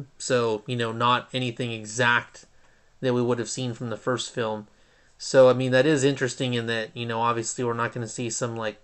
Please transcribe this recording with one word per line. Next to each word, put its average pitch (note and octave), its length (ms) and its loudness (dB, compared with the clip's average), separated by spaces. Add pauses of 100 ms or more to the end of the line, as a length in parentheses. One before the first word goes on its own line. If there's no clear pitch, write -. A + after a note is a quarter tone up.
(180)
So, A#2 480 0
you B2+ 100 -4
know, A#2 160 -2
not A#2+ 420 0
anything B2 380 -4
exact A2+ 720 0 (560)
that B2+ 140 0
we B2 80 2
would A#2+ 160 0
have A2+ 100 -4
seen B2 280 -6
from A#2+ 160 -8
the G#2+ 40 -6
first A#2+ 380 -4
film. G#2+ 340 -4 (520)
So, C3 320 8
I - 20 6
mean, B2+ 180 0
that C3 140 6
is D3+ 180 4
interesting C3 520 0
in A#2 100 -2
that, A2+ 320 -4
you A#2+ 80 -6
know, A#2 160 -4
obviously A#2 420 0
we're A#2 100 0
not A#2 200 -2
gonna A#2+ 140 -6
see A#2+ 200 -6
some, A2+ 280 -4
like, A2 280 -8